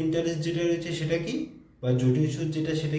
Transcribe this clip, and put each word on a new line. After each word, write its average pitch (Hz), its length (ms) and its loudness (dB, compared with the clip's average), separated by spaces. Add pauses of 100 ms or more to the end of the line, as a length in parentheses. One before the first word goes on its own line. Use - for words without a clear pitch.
ইন্টারেস্ট 165 420 0
যেটা 165 180 0
রয়েছে 170 260 0 (100)
সেটা 160 240 0
কি, 226 100 -4 (460)
বা 123 80 -2 (120)
জটিল 131 340 4
সুদ 160 220 -2
যেটা 156 240 -2
সেটা 151 180 -2